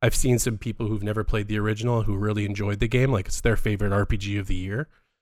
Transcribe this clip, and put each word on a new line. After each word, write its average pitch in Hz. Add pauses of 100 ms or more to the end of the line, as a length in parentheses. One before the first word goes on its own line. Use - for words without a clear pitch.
I've 117
seen 123
some 113
people 110
who've 104
never 107
played 104
the 107
original 110
who 101
really 104
enjoyed 101
the 120
game. 127
Like, 101
it's -
their 113
favorite 104
R 101
P 110
G 101
of 98
the 101
year. 98 (340)